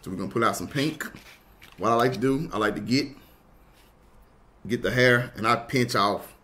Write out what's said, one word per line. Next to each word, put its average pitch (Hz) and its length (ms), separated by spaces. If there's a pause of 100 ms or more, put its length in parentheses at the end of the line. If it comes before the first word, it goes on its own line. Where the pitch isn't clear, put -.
So - 80
we're 95 60
gonna 95 140
pull 117 140
out 101 120
some 87 120
pink. 147 400 (680)
What 104 140
I - 20
like 120 180
to 113 60
do, 135 340
I 101 60
like 104 160
to 104 60
get, 120 280 (1600)
get 123 160
the 95 80
hair 127 460
and 107 100
I 117 100
pinch 120 380
off. 101 500